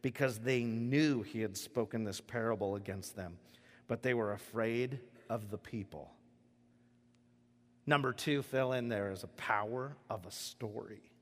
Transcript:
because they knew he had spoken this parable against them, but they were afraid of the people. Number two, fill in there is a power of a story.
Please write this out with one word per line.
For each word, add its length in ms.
because 380
they 240
knew 580
he 200
had 140
spoken 500
this 160
parable 540
against 400
them, 220
but 140
they 140
were 180
afraid 680
of 220
the 80
people. 520
Number 280
two, 280
fill 320
in 160
there 220
is 120
a 40
power 680
of 160
a 60
story. 800